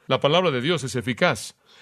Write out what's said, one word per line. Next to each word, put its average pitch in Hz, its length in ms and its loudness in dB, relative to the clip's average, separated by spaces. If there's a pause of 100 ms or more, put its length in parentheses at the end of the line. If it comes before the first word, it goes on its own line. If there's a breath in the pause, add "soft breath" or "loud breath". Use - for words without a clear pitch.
La 131 140 2
palabra 165 320 2
de 123 80 -2
Dios 143 240 -2
es 123 100 -6
eficaz. 123 600 -2 (260 soft breath)